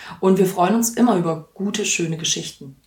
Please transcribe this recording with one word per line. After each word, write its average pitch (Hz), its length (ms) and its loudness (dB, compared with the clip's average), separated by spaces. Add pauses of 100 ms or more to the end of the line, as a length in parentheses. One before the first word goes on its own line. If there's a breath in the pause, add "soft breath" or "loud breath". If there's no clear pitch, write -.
(200 loud breath)
Und 190 200 4
wir 185 80 4
freuen 185 260 2
uns 226 180 0
immer 220 260 4
über 165 360 -4
gute, 196 320 -4
schöne 160 320 -4
Geschichten. 160 680 -8